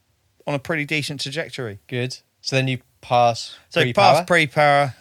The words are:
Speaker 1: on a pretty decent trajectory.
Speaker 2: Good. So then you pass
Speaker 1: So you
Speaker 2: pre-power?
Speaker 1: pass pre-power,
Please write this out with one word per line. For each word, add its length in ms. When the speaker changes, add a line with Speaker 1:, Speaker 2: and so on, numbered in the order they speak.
Speaker 1:
on 80
a 40
pretty 260
decent 380
trajectory. 640
Speaker 2:
Good. 320
So 140
then 120
you 100
pass 560
Speaker 1:
So 100
you 60
Speaker 2:
pre-power? 280
Speaker 1:
pass 120
pre-power, 760